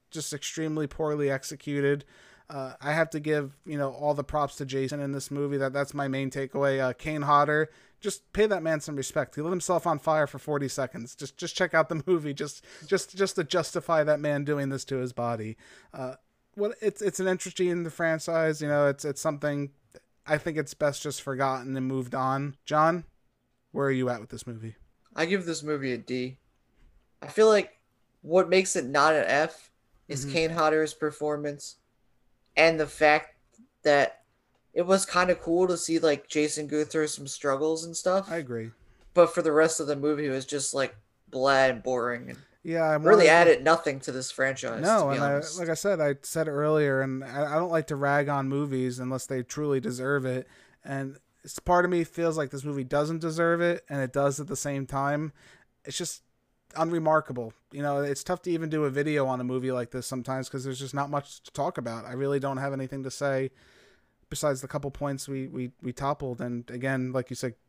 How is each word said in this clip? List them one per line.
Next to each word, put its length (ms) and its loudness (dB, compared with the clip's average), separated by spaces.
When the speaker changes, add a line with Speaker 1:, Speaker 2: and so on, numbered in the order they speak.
Speaker 1:
just 200 -8
extremely 560 -4
poorly 420 -2
executed. 760 0
Uh, 320 -10
I 140 -4
have 160 2
to 100 -6
give, 460 -2
you 120 -8
know, 140 0
all 220 -2
the 100 -2
props 340 -2
to 80 -6
Jason 360 -4
in 120 -4
this 180 -8
movie. 260 -2
That, 160 0
that's 220 -4
my 120 -2
main 220 -2
takeaway. 500 0
Uh, 140 0
Kane 300 -6
Hodder, 480 4
just 340 -8
pay 120 4
that 160 0
man 200 0
some 140 -10
respect. 380 -4
He 80 -8
lit 80 -4
himself 380 0
on 100 2
fire 300 2
for 100 -12
forty 300 -2
seconds. 480 -6
Just, 220 -14
just 180 -8
check 180 0
out 160 4
the 160 -4
movie, 300 0
just, 280 -10
just, 320 -2
just 200 0
to 60 0
justify 600 0
that 160 4
man 260 0
doing 240 0
this 160 -6
to 120 -4
his 140 -4
body. 460 -4
Uh, 220 -10
what, 280 -2
it's, 200 0
it's 180 -2
an 80 0
entry 400 0
in 140 0
the 80 -6
franchise. 720 0
You 60 -4
know, 200 4
it's, 160 0
it's 180 -6
something 500 -2
I 100 2
think 220 -4
it's 160 -6
best 260 0
just 220 -8
forgotten 520 -2
and 120 -2
moved 260 -4
on. 500 -2
John, 420 2
where 160 0
are 40 2
you 180 2
at 120 -4
with 80 -16
this 160 -12
movie? 300 -12
Speaker 2:
I 100 2
give 220 -2
this 160 -6
movie 300 -2
a 40 -4
D. 400 -6
I 40 -14
feel 200 4
like 320 4
what 280 4
makes 260 4
it 100 -2
not 300 4
an 100 2
F 460 0
is 180 -6
Speaker 1:
Mm-hmm. 80 -6
Speaker 2:
Kane 180 2
Hodder's 420 2
performance 840 -6
and 220 6
the 80 0
fact 480 4
that 380 4
it 100 0
was 220 4
kinda 300 2
cool 320 2
to 80 2
see, 240 -2
like, 300 0
Jason 380 -2
go 180 -2
through 220 -2
some 200 -10
struggles 560 -2
and 140 -10
stuff. 340 -2
Speaker 1:
I 60 -4
agree. 340 -8
Speaker 2:
But 220 8
for 60 0
the 100 2
rest 300 4
of 60 -4
the 100 0
movie, 300 0
it 20 -2
was 160 -4
just, 280 -4
like, 220 -2
blah 380 4
and 180 0
boring 460 -2
and 100 -14
Speaker 1:
Yeah, 200 -2
I 100 2
Speaker 2:
really 140 2
Speaker 1:
wanted 60 8
to 60 10
Speaker 2:
added 360 10
nothing 360 4
to 120 -8
this 180 -6
franchise, 520 -2
Speaker 1:
No, 180 4
Speaker 2:
to 80 2
be 60 0
Speaker 1:
and 100 0
Speaker 2:
honest. 320 -2
Speaker 1:
I, 60 -10
like 60 -4
I 40 0
said, 260 0
I 220 2
said 260 -4
earlier, 540 2
and 240 -4
I, 300 -4
I 0 -
don't 160 0
like 160 0
to 100 -4
rag 320 2
on 180 0
movies 520 -2
unless 260 -6
they 180 -4
truly 380 -2
deserve 440 -2
it. 220 -4
And 360 -8
it's, 160 -14
part 240 4
of 80 2
me 140 2
feels 320 -2
like 140 -2
this 120 -10
movie 220 -4
doesn't 340 0
deserve 400 0
it, 300 0
and 120 -4
it 120 -4
does 260 2
at 80 -8
the 80 -6
same 300 -4
time. 480 -2
It's 140 -10
just 240 -8
unremarkable. 760 0
You 100 -8
know, 200 0
it's 220 -2
tough 180 -4
to 100 -4
even 180 -4
do 140 0
a 60 2
video 380 0
on 120 -2
a 60 -4
movie 260 -2
like 200 -4
this 140 -8
sometimes 440 -6
'cause 160 -8
there's 140 -8
just 140 -10
not 160 -4
much 340 -6
to 100 -20
talk 240 -4
about. 260 -8
I 80 -12
really 280 0
don't 180 -4
have 160 -4
anything 300 -6
to 80 -8
say 400 -2
besides 300 -2
the 80 -12
couple 240 -6
points 380 -6
we, 180 -6
we, 240 -6
we 120 -8
toppled. 480 -4
And 280 -8
again, 440 -2
like 160 -2
you 80 -8
said 160 -4